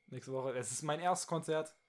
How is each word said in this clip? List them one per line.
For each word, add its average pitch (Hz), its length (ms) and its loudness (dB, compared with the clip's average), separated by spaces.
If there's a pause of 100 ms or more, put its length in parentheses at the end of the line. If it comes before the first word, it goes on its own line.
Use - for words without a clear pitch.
nächste 131 260 -8
Woche. 131 240 0
Es 120 140 -2
ist - 120 -2
mein 156 180 0
erstes 180 260 2
Konzert, 156 480 0 (140)